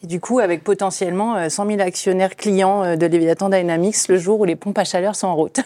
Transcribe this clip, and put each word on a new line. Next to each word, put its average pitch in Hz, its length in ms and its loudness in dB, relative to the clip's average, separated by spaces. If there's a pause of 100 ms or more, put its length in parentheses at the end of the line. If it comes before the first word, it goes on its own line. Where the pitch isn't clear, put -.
Et 180 40 -16
du 175 120 -6
coup, 240 200 0
avec 175 260 0
potentiellement, 196 720 -2
euh, 170 100 -2
cent 202 160 -4
mille 208 160 -2
actionnaires 185 560 0
clients, 196 480 2
euh, 175 140 0
de 165 80 2
Léviathan 165 420 2
Dynamics 180 600 0
le 185 80 4
jour 202 240 2
où 202 40 4
les 165 120 0
pompes - 200 -6
à 202 60 0
chaleur 190 320 -2
sont 202 120 -2
en 175 80 0
route. 156 300 0